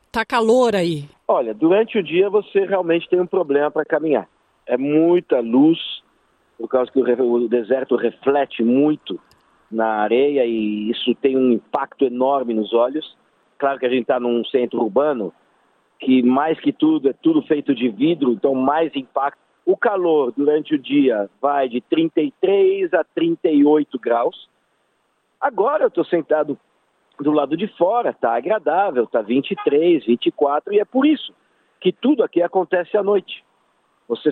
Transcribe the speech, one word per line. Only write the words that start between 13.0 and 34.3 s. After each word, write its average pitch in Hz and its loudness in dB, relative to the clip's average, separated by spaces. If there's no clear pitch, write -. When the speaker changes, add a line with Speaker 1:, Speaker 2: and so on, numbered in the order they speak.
Speaker 2:
Claro 139 -2
que 127 -2
a 123 -2
gente 123 0
tá 127 0
num 120 -2
centro 123 -2
urbano, 117 -2
que 131 2
mais 135 0
que 143 -2
tudo 156 0
é 123 0
tudo 160 0
feito 143 -2
de 123 -2
vidro, 135 0
então 135 0
mais 143 0
impacto. 139 -6
O 185 0
calor 165 0
durante 151 0
o - 0
dia 127 0
vai 139 0
de 120 -6
trinta 160 -2
e 147 -2
três 190 2
a 165 0
trinta 165 -2
e 147 4
oito 147 2
graus. 117 -4
Agora 269 0
eu 139 0
tô 170 -2
sentado 151 -2
do 143 0
lado 147 0
de 190 -4
fora, 190 0
tá 117 -2
agradável, 151 -2
tá 113 -2
vinte 127 -4
e - -4
três, 160 2
vinte 117 0
e - 0
quatro, 147 -2
e 208 2
é 202 0
por 262 0
isso 302 0
que 185 -2
tudo 262 0
aqui 170 -2
acontece 180 -2
à 202 0
noite. 196 -2
Você 120 -2